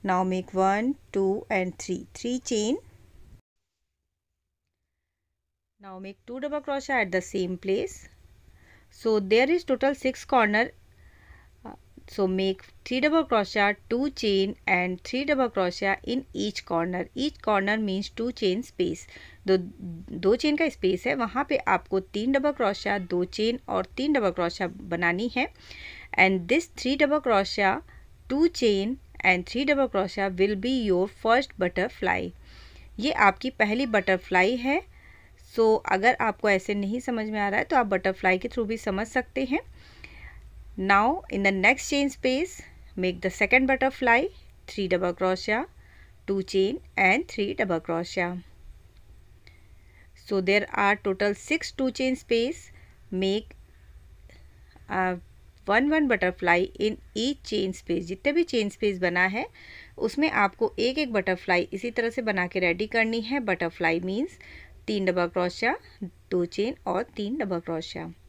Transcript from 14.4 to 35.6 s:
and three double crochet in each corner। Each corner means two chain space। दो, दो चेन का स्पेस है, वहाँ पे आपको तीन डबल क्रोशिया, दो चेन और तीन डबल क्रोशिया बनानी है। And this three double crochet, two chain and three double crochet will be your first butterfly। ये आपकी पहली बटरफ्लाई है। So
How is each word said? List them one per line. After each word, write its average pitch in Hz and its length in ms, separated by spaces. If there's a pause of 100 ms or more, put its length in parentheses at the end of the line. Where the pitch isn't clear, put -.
and 185 360
three 262 220
double 269 240
crochet 190 540
in 247 160 (140)
each 202 300
corner। 180 520
Each 262 260
corner 208 360
means 202 320
two 233 220
chain 190 300
space। - 460 (400)
दो, 190 100
दो 180 800
चेन 302 220
का 320 120
स्पेस 185 380
है, 285 80
वहाँ 233 340
पे 277 80 (160)
आपको 190 260
तीन 214 320
डबल 277 200
क्रोशिया, 202 480
दो 180 240
चेन 220 360 (100)
और 185 180 (100)
तीन 285 160
डबल 214 240
क्रोशिया 175 300
बनानी 175 680
है। 262 120 (800)
And 185 260
this 320 260
three 269 180
double 294 260
crochet, 196 520 (560)
two 302 200 (120)
chain 214 340 (280)
and 180 260
three 262 160
double 269 240
crochet 196 400
will 196 260
be 247 300
your 185 220 (160)
first 233 360
butterfly। 180 680 (720)
ये 233 120
आपकी 202 380
पहली 226 360 (120)
बटरफ्लाई 190 580
है। 269 260 (720)
So 226 120 (240)